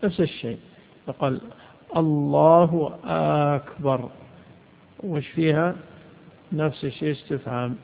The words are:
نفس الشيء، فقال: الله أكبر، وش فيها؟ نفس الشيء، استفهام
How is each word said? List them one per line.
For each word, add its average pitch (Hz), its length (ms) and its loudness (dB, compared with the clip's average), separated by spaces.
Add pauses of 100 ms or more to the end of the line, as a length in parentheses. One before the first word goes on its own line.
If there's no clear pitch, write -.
نفس 196 160 -2
الشيء، 143 380 -2 (500)
فقال: 131 340 -2 (540)
الله 156 1040 4 (560)
أكبر، 135 540 -4 (960)
وش 160 240 -6
فيها؟ 160 480 0 (760)
نفس 151 340 -2
الشيء، 151 260 -4
استفهام 123 720 -6